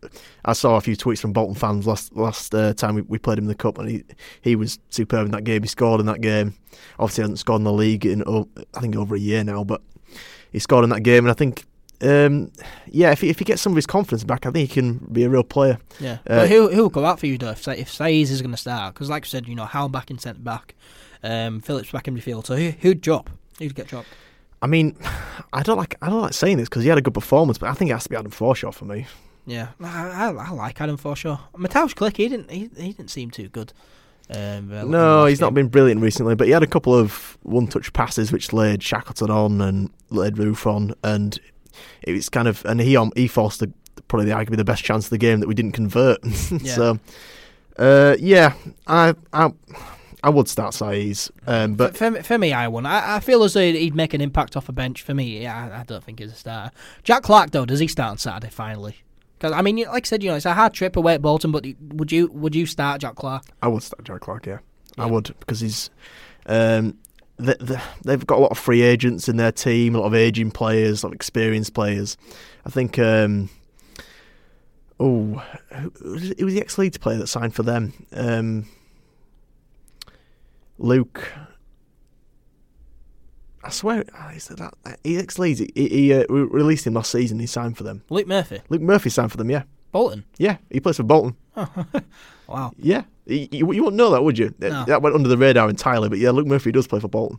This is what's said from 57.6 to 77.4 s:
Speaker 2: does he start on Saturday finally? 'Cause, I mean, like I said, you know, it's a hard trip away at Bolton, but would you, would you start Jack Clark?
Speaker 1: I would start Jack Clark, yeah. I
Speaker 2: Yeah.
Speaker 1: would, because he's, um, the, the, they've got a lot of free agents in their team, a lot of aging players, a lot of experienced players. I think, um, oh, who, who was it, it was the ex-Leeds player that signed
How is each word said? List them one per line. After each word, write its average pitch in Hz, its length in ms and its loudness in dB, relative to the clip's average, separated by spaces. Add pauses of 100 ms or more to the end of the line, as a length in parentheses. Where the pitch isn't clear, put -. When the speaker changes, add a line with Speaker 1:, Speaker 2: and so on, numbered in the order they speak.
Speaker 2:
does 135 160 -2
he 165 80 2
start 120 220 -4
on 101 80 -12
Saturday 110 340 -10
finally? 107 440 -12 (420)
'Cause, 156 140 -4
I 165 100 -2
mean, 202 160 0
like 240 260 -4
I - 20 -8
said, 214 160 -4
you 190 60 -4
know, 160 80 -2
it's 151 80 -6
a 175 80 0
hard 214 220 2
trip 185 220 -4
away 170 180 4
at 147 80 -2
Bolton, 156 280 0
but 151 140 -4 (300)
would 156 180 -6
you, 170 200 4
would 151 220 -6
you 165 120 0
start 143 340 -4
Jack 127 140 -10
Clark? 131 300 -10 (180)
Speaker 1:
I 120 60 0
would 110 140 -2
start - 220 -16
Jack 95 160 -14
Clark, 104 240 -12
yeah. 98 140 -12 (400)
I 113 80 -4
Speaker 2:
Yeah. 113 60 0
Speaker 1:
would, 110 280 -2
because 110 200 -6
he's, 110 280 -6 (560)
um, 113 540 0 (400)
the, 123 160 0
the, 123 260 -6 (240)
they've 127 220 -2
got 123 100 2
a 135 60 6
lot - 80 6
of 113 80 -6
free 120 240 4
agents 120 480 2
in 113 80 0
their 113 140 2
team, 117 420 0
a 113 60 0
lot 101 80 -2
of 107 60 0
aging 113 360 2
players, 110 520 0
a 107 40 -6
lot 90 60 -8
of - 40 -14
experienced 110 560 -2
players. 101 460 -4 (480)
I - 20 -12
think, 127 300 -2
um, 107 500 2 (1500)
oh, 117 440 0 (300)
who, 139 200 -12 (100)
who - 100 -12
was 175 180 -8
it, - 100 -8
it 190 40 0
was 190 80 0
the 202 80 0
ex-Leeds - 380 -2
player 113 180 -2
that 107 120 -6
signed 117 260 -6